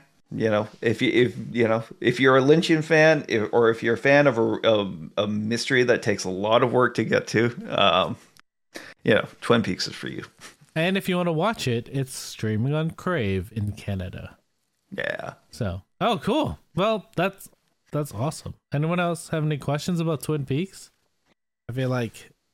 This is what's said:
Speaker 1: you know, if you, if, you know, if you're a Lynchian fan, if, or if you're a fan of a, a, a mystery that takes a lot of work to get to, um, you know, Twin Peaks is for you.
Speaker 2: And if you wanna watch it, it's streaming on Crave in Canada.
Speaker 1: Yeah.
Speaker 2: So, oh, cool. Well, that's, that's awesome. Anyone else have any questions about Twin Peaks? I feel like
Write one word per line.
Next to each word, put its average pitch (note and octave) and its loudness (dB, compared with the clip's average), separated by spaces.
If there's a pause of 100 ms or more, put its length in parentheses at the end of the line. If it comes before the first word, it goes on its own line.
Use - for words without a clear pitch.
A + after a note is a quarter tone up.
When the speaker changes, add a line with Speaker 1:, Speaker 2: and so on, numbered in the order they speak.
(300)
Speaker 1:
you A2 0
know, G#2+ 0 (140)
if A2+ 0
you, B2+ 2
if, A#2+ 2 (180)
you A#2 2
know, A2+ 0 (160)
if A#2+ 0
you're C3 6
a C3 6
Lynchian D#3 4
fan, D#3 4
if, G#2+ 0
or A#2 6
if A2+ -2
you're A#2 2
a A2 -2
fan C#3+ 4
of A#2+ 4
a, A2+ 2
a, G#2 2 (260)
a G#2 0
mystery A2+ 0
that A#2 2
takes G2+ -2
a F#2 -4
lot G#2+ 2
of A#2+ 2
work B2 2
to A2+ 0
get A2 0
to, A#2 2 (140)
um, F2 2 (880)
you A#2 2
know, - 0 (140)
Twin A#2 2
Peaks F#2+ -4
is - -12
for - -12
you. - -10 (500)
Speaker 2:
And F3+ 0
if - -4
you F3+ 0
wanna F3 0
watch F#3+ -2
it, A#2 -2
it's C3+ -6
streaming A2+ -2
on D#3 -2
Crave G#2+ -4
in G#2 -4
Canada. F2+ -10 (540)
Speaker 1:
Yeah. - -8 (160)
Speaker 2:
So, F#2 -6 (180)
oh, G3 0
cool. A3+ -2 (160)
Well, G#3 -2 (100)
that's, F#3+ -4 (420)
that's D3 -4
awesome. B2+ -6 (200)
Anyone D#3+ 0
else E3+ -4
have D#3 -2
any D3+ 0
questions D3+ -4
about D#3+ -2
Twin D3+ -2
Peaks? - -6 (800)
I A#2+ -10
feel C3 -2
like B2 -4 (240)